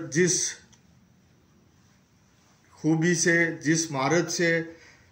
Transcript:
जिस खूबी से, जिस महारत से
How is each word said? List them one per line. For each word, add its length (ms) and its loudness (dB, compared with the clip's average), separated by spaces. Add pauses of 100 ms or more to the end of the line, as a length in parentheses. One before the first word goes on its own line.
जिस 260 2 (2500)
खूबी 380 2
से, 220 2 (220)
जिस 320 -2
महारत 380 0
से 200 0 (640)